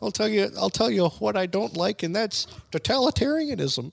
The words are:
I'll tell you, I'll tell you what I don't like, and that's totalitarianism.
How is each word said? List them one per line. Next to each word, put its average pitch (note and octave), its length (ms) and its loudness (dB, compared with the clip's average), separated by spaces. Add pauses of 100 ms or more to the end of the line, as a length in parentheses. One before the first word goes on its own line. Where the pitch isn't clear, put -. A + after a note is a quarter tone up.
I'll G#3+ 80 0
tell G#3+ 180 0
you, G#3 200 2 (100)
I'll F#3+ 120 2
tell A3+ 200 2
you F#3 180 4
what G#3 280 -2
I F#3 100 0
don't F#3+ 300 -2
like, F3 260 0
and E3+ 140 -2
that's G#3+ 300 -2 (260)
totalitarianism. B3+ 1200 0